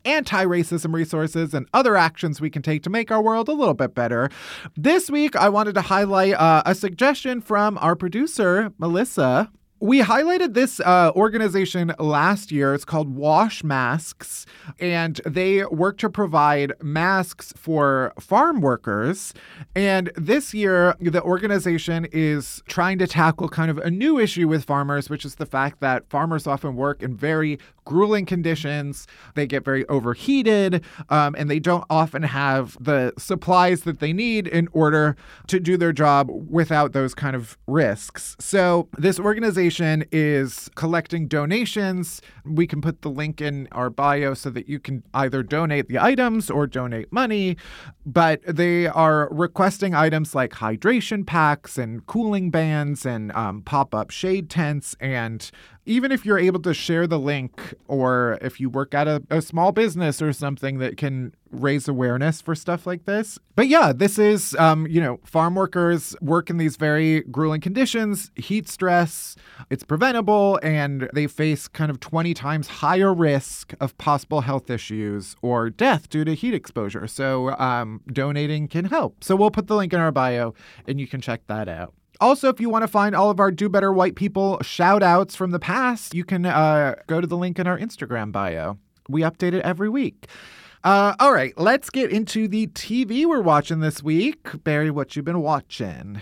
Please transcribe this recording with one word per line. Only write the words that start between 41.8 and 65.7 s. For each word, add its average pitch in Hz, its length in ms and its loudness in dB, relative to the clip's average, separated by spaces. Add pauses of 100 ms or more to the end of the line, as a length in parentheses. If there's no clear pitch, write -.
We 160 220 0
can 151 140 -6
put 156 220 -4
the 156 80 -6
link 151 300 -6
in 143 300 -4
our 123 200 -2
bio 143 440 0
so 131 160 -8
that 117 180 -8
you 143 120 -6
can 135 240 -8 (100)
either 131 300 0
donate 147 440 -2
the 123 120 -2
items 240 500 2
or 143 160 0
donate 123 460 -6
money, 214 440 -2 (480)
but 156 420 2
they 175 420 2
are 156 420 4
requesting 185 640 0
items 156 400 2
like 127 200 0
hydration 190 720 -2
packs 151 520 0
and 117 280 -6
cooling 208 440 -2
bands 151 560 0
and, 110 260 -6
um, 104 300 -6
pop-up 131 480 -2
shade 185 400 -4
tents. 147 500 -4
And 117 480 -6 (400)
even 247 220 0
if 262 160 -2
you're 202 120 4
able 180 240 2
to 170 120 0
share 170 320 0
the 160 120 0
link, 139 560 -6 (120)
or 127 540 0
if - 200 -8
you 131 80 -2
work 135 260 -4
at 147 120 2
a, 151 240 0
a 156 100 0
small 170 300 0
business 180 500 0
or 156 120 0
something 135 460 -6
that 131 180 -4
can 131 360 -6 (200)
raise 139 340 -2
awareness 131 540 0
for 165 160 -4
stuff 170 320 -6
like 180 160 -8
this. 208 340 -4 (160)
But 247 140 -2
yeah, 277 260 6
this 196 240 0
is, 208 380 2
um, 160 320 4
you 165 120 0
know, 123 240 -2
farm 170 300 0
workers 175 640 0